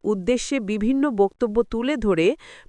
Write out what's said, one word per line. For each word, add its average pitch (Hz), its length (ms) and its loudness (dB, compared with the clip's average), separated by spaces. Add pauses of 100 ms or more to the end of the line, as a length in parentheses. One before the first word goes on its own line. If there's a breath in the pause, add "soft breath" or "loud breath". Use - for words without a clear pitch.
উদ্দেশ্যে 214 560 -2
বিভিন্ন 220 500 0
বক্তব্য 214 540 0
তুলে 247 340 -2
ধরে 202 380 2 (340 loud breath)